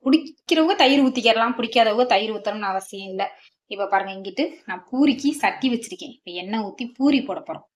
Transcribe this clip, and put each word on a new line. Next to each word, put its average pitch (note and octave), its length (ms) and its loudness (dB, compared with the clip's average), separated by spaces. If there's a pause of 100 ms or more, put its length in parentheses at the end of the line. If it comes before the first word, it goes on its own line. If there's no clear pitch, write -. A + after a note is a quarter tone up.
குடிக்கிறவங்க D#4+ 800 2
தயிர் C#4 220 6
ஊத்திக்கிறலாம், A#3 520 2
பிடிக்காதவங்க A3+ 560 2
தயிர் G#3+ 220 0
ஊத்தணும்னு G#3 360 -6
அவசியம் G3 400 -8
இல்ல. F#3+ 120 -4 (480)
இப்ப G3+ 200 -4
பாருங்க, F#3+ 260 0
இங்கிட்டு G3 260 -4 (260)
நான் F#3 180 -10
பூரிக்கு C#4 440 2 (100)
சட்டி G3 320 0
வச்சிருக்கேன். F#3 440 -8
இப்ப - 140 -18 (100)
எண்ணெய் G#3 260 -4
ஊத்தி G#3+ 180 -10 (120)
பூரி C#4 300 4
போட F3 200 -6
போறோம். - 180 -12 (100)